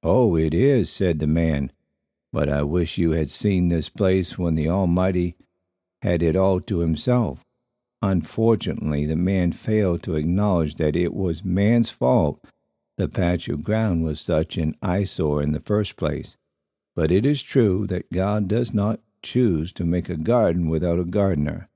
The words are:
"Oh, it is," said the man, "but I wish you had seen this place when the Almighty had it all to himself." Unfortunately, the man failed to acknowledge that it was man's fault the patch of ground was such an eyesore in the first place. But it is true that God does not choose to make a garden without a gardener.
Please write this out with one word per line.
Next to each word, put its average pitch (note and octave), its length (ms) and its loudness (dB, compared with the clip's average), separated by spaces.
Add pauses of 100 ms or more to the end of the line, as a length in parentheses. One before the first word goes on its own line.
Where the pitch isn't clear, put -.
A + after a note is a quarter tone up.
"Oh, G2+ 340 4
it D#2+ 180 2
is," A#2 360 2
said F2 300 0
the D#2 80 0
man, D#2 440 0 (600)
"but C#2+ 180 0
I C#2+ 140 0
wish D#2+ 340 -2
you E2 140 2
had D#2 180 0
seen F#2 380 0
this E2 220 -2
place F#2 500 0
when E2+ 160 0
the D#2 140 0
Almighty F2+ 680 0 (640)
had F2 220 0
it D#2+ 120 2
all F#2+ 260 2
to F#2 180 -4
himself." E2+ 680 -2 (560)
Unfortunately, F#2 1040 0
the D#2 100 -2
man F2+ 380 0
failed G2+ 500 0
to E2+ 120 -4
acknowledge E2+ 600 0
that D2+ 180 0
it F2 200 0
was F2+ 320 -4
man's G#2 440 2
fault A#2 540 0 (540)
the F#2 100 0
patch F2 400 -2
of D2+ 160 -4
ground G#2 400 0
was D#2 160 -4
such E2 380 -2
an D#2 240 -2
eyesore F2 600 -2
in D2 120 -2
the D2 80 -4
first G#2 340 -2
place. - 400 -6 (600)
But D#2+ 180 2
it G#2 120 2
is C#3+ 160 0
true G2+ 460 2
that F2+ 240 -6
God G2 380 -2
does A#2 240 -2
not G#2 260 0 (220)
choose F#2 520 0
to E2+ 120 -4
make F2 240 0
a E2+ 80 -4
garden F2 500 2
without E2+ 320 0
a F2 60 -2
gardener. F2+ 720 -2